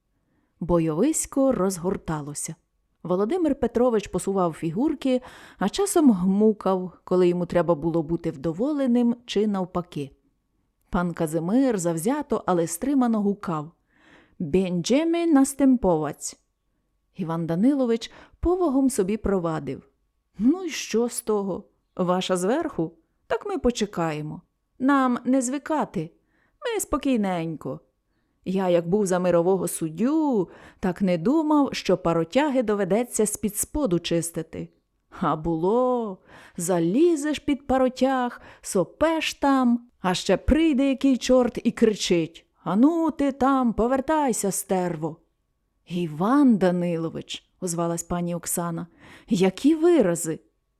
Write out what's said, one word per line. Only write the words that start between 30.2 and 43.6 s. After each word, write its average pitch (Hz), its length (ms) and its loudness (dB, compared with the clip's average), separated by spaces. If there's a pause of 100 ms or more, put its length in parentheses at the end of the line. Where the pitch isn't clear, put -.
так 185 220 -4
не 180 160 2
думав, 294 540 2
що - 260 0
паротяги 247 640 0
доведеться 208 640 0
з-під - 300 -4
споду 226 420 -2
чистити. 165 720 -6 (520)
А 151 160 0
було, 196 840 -2 (380)
залізеш 247 840 0
під - 280 -4
паротяг, 262 720 0 (200)
сопеш 302 720 0
там, 254 540 2 (120)
а 185 140 0
ще 185 220 0
прийде 277 520 2
який 269 280 2
чорт 247 480 2
і 233 60 0
кричить: 185 760 0 (180)
'Ану 302 460 2
ти 277 220 0
там, 262 400 2